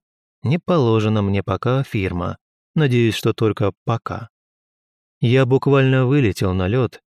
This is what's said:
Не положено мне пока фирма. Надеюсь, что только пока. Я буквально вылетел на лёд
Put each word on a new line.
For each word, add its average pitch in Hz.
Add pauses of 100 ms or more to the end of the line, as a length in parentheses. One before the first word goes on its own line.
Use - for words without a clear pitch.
(440)
Не 147
положено 110
мне 98
пока 123
фирма. 92 (400)
Надеюсь, 123
что 113
только 104 (120)
пока. 117 (920)
Я 131
буквально 131
вылетел 113
на 92
лёд 120 (140)